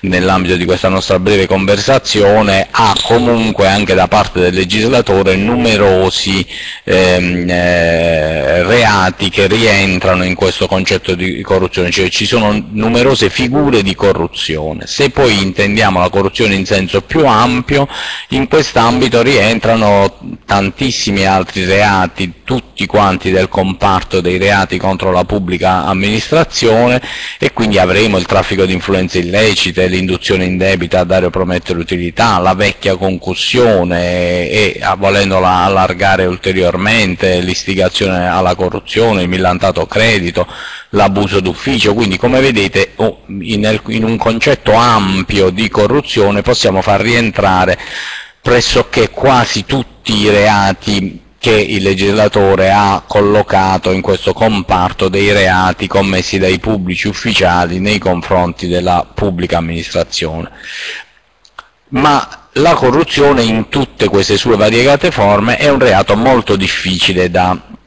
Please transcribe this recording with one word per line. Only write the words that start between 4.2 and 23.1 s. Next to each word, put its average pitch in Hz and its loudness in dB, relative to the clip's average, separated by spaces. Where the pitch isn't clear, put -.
del 90 2
legislatore 98 2
numerosi, 98 0
ehm, 90 0
eh, 85 0
reati 101 2
che 98 0
rientrano 95 2
in 92 -2
questo 95 0
concetto 95 -2
di 90 -4
corruzione, 92 0
cioè 92 0
ci - -4
sono 107 0
numerose 117 2
figure 127 0
di 95 -2
corruzione. 80 -4
Se - -2
poi 113 2
intendiamo 98 0
la 90 2
corruzione 98 0
in 95 -2
senso 98 0
più 156 0
ampio, 123 2
in - -2
quest'ambito 123 2
rientrano 110 2
tantissimi 101 -2
altri 95 0
reati, 95 0
tutti - -6
quanti 95 0